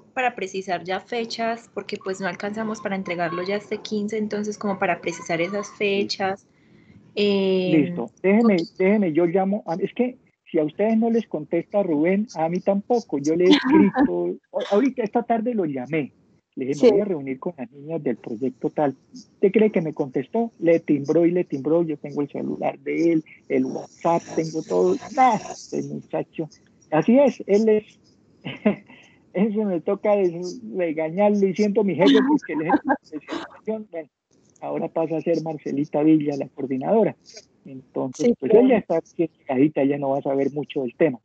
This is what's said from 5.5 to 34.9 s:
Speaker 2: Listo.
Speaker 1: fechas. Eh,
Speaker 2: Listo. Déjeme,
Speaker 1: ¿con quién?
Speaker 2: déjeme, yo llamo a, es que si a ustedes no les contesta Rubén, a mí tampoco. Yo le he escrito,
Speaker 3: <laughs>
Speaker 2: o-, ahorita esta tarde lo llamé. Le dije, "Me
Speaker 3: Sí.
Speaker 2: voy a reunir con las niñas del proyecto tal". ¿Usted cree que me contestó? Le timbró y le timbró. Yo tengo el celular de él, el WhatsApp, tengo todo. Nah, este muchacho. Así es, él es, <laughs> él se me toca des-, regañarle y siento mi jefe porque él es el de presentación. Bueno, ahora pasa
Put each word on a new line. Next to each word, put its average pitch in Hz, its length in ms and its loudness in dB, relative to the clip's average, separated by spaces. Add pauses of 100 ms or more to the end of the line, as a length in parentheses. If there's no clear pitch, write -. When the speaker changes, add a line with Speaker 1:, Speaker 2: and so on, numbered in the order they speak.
Speaker 2:
Listo. - 80 -20
Speaker 1:
fechas. 202 720 -2 (680)
Eh, 190 560 2 (160)
Speaker 2:
Listo. 147 220 -6 (120)
Déjeme, 202 200 4 (160)
Speaker 1:
¿con 165 80 0
quién? - 20 -8 (100)
Speaker 2:
déjeme, 190 360 2
yo 170 120 2
llamo 190 400 0
a, 170 100 -6
es 196 180 -4
que 247 240 -2 (320)
si 165 100 0
a 151 40 2
ustedes 208 340 0
no 226 120 2
les 226 180 0
contesta 170 560 -2
Rubén, 180 520 0
a 160 120 0
mí 175 140 -4
tampoco. 202 560 0
Yo 147 180 0
le 175 100 2
he 185 40 6
escrito, 202 880 4
Speaker 3:
<laughs> - 140 -20
Speaker 2:
o-, 185 80 -4 (120)
ahorita 240 320 2
esta 220 200 -2
tarde 233 300 -2
lo 202 120 -2
llamé. 135 480 -4 (420)
Le 135 100 -6
dije, 147 160 -4
"Me 254 60 8
Speaker 3:
Sí. 220 40 8
Speaker 2:
voy 202 100 4
a 208 40 -2
reunir 139 340 -6
con 180 180 -8
las 120 140 -12
niñas 147 300 -8
del 131 160 -4
proyecto 127 540 -8
tal". 143 240 -2 (180)
¿Usted - 380 -2
cree 214 200 4
que 190 100 0
me 156 120 -4
contestó? 156 640 -4
Le 165 220 4
timbró 151 460 2
y 170 60 2
le 180 120 0
timbró. 151 400 0
Yo 151 140 -6
tengo 143 260 -6
el 143 80 -6
celular 143 480 -6
de 151 340 0
él, 160 100 0 (260)
el 131 160 0
WhatsApp, - 580 -4 (120)
tengo 160 280 -4
todo. 180 320 0 (200)
Nah, 254 200 4
este - 480 -8
muchacho. 147 680 -8 (400)
Así 226 300 4
es, 277 260 2
él 208 240 2
es, 214 300 0 (440)
<laughs> - 420 -4 (480)
él 202 200 0
se 214 120 -2
me 180 160 -2
toca 202 340 0
des-, 180 460 -2 (140)
regañarle 185 760 2
y 175 60 -4
siento 214 280 2
mi 190 120 0
jefe 202 320 6
porque 302 260 0
él 302 80 -4
es 311 120 -4
el - 460 -2
de - 0 -
presentación. - 720 -10
Bueno, 160 180 -12 (520)
ahora 147 260 -6
pasa 160 300 -4